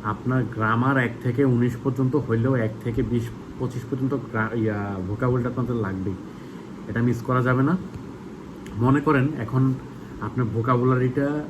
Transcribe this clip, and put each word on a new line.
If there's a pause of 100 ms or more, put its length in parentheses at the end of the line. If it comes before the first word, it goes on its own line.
আপনার (120)
গ্রামার
এক
থেকে
উনিশ (100)
পর্যন্ত
হইলেও,
এক (120)
থেকে
বিশ, (360)
পঁচিশ (100)
পর্যন্ত
গ্রা-,
ইয়া,
ভোকাবুলারিটা
আপনাদের
লাগবেই, (720)
এটা
মিস
করা
যাবে
না। (1000)
মনে
করেন, (120)
এখন (480)
আপনার
ভোকাবুলারিটা